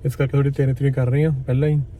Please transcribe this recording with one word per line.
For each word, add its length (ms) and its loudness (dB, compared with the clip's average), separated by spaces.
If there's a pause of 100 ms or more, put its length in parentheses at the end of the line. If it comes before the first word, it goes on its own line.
ਇਸ 100 -2
ਕਰਕੇ 160 -2
ਥੋੜ੍ਹੀ 200 2
ਤਿਆਰੀ 220 0
ਤਿਉਰੀ 180 0
ਕਰ 160 0
ਰਹੇ 180 2
ਹਾਂ 60 2 (160)
ਪਹਿਲਾਂ 220 2
ਹੀ, 100 2 (200)